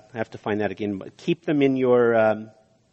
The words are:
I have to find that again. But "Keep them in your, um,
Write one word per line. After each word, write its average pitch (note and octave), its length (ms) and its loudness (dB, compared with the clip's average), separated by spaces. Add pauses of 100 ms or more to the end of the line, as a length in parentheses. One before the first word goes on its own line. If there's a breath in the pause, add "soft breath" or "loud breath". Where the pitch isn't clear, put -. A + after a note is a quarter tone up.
(140)
I A#2 40 -12
have A2 140 -6
to A2 80 -16
find G#2 220 -4
that G2+ 100 -2
again. G2+ 260 -6
But - 180 -16
"Keep - 300 -6
them D3+ 160 0
in C3+ 160 2
your, B2 380 4
um, A2 340 0 (440)